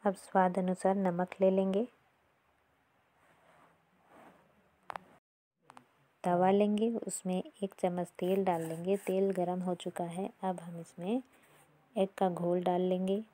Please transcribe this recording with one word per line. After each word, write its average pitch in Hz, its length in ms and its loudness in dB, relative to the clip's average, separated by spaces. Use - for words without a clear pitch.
अब 196 80 2
स्वाद 185 440 2
अनुसार 185 360 2
नमक 180 460 0
ले 190 100 6
लेंगे। 190 380 0
तवा 180 260 4
लेंगे, 208 400 4
उसमें 185 520 -4
एक 190 120 -6
चम्मच 175 340 -2
तेल 190 260 0
डाल 170 180 0
लेंगे। 170 340 -2
तेल 196 360 0
गरम 180 280 -2
हो 180 140 -2
चुका 175 300 -6
है, 175 260 -6
अब 185 180 -4
हम 170 200 -12
इसमें 190 420 -6
एग 196 120 2
का 190 120 4
घोल 175 320 0
डाल 180 180 2
लेंगे। 185 540 0